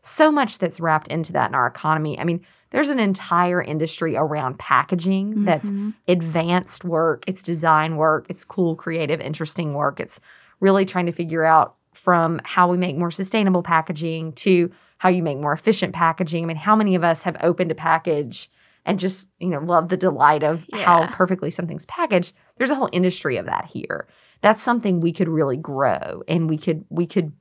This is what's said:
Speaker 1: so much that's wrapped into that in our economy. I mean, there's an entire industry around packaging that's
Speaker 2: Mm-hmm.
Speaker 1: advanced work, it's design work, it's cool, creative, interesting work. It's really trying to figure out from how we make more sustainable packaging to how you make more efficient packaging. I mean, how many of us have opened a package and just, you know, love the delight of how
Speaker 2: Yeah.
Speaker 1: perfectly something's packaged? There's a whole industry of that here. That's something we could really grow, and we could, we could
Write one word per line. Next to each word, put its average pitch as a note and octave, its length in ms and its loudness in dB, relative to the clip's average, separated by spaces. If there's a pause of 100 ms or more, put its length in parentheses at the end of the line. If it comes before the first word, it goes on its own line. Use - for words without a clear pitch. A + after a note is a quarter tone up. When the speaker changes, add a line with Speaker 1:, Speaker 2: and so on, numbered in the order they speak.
Speaker 1:
so D#4 300 2
much C#4+ 280 -2
that's E3+ 200 -4
wrapped D#3+ 300 0
into D#3 240 -4
that C3 160 2
in - 60 -4
our B2 120 2
economy. D#3 500 -2
I - 60 -8
mean, E3+ 160 -2 (300)
there's C#4+ 200 0
an C4+ 100 0
entire F3+ 600 0
industry D#3 540 -4
around C#3+ 440 -2
packaging F#3+ 840 0
that's F#3 240 2
Speaker 2:
Mm-hmm. G3+ 220 -4 (180)
Speaker 1:
advanced F3 760 -2
work, E3 420 0
it's F#3 160 -8
design D#3+ 540 2
work, D#3 320 2
it's - 160 -12
cool, E3+ 320 0
creative, D#3+ 420 -2
interesting D#3 540 -6
work. C#3+ 260 -2
It's - 220 -10 (400)
really F#3+ 240 6
trying F3+ 220 -2
to E3+ 40 -2
figure E3 320 -4
out D#3+ 320 4 (180)
from E3+ 520 2
how F3+ 240 2
we F3+ 80 2
make F3+ 180 -2
more E3+ 160 -2
sustainable F#3+ 500 0
packaging D#3+ 720 -2
to F3 380 2 (280)
how F#3 100 4
you F3+ 120 2
make D3 160 -2
more D3 140 -2
efficient F#3 420 0
packaging. E3 520 -2
I - 20 -4
mean, E3 80 -4
how G3+ 220 2
many G#3 180 4
of E3 80 2
us E3 200 2
have F3 180 -4
opened F3 300 2
a - 40 -2
package D#3+ 720 -2 (360)
and G3 120 0
just, F#3 300 -6 (120)
you F3 100 -4
know, D#3 100 -2
love E3+ 300 2
the F3+ 80 0
delight D3 440 2
of D#3+ 320 0
how F3 280 4
Speaker 2:
Yeah. D#3+ 100 -2
Speaker 1:
perfectly F3+ 400 -2
something's E3 340 -8
packaged? A3 480 -2 (240)
There's C4 140 0
a D4 40 2
whole C4 180 -2
industry F3+ 440 0
of F2 80 -6
that - 200 -4
here. - 420 -10 (340)
That's G#3+ 220 4
something A3+ 360 2
we E3+ 120 2
could E3 160 0
really D3+ 300 0
grow, C3+ 680 -2
and D#3+ 220 0
we D#3 80 0
could, D#3+ 320 -4
we E3+ 160 -2
could D#3+ 360 -2